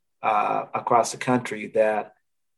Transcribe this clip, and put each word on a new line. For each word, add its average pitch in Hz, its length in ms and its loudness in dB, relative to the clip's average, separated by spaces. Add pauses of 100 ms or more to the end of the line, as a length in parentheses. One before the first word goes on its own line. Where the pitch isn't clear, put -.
(220)
uh, 107 520 0
across 117 400 2
the - 40 -12
country 117 580 -2
that 107 380 0 (440)